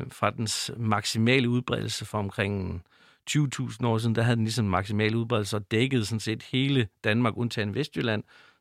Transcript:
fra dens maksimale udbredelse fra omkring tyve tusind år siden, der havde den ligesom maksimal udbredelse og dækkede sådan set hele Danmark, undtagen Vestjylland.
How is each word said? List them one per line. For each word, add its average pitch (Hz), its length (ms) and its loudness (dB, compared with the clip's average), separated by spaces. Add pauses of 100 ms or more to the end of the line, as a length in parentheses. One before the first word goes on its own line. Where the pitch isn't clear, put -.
fra - 200 0
dens 110 480 -4
maksimale 117 720 2
udbredelse 117 560 -2
fra - 140 -6
omkring 98 640 -2 (420)
tyve 147 240 2
tusind 120 380 -4
år 113 100 4
siden, 113 180 0
der 113 60 2
havde 117 140 4
den 113 100 2
ligesom 110 200 0
maksimal 104 500 2
udbredelse 113 420 -2
og - 140 -8
dækkede 120 340 2
sådan 110 140 -2
set 110 240 -4
hele 135 440 0 (160)
Danmark, 113 340 2
undtagen 110 380 -2
Vestjylland. 123 480 -2 (380)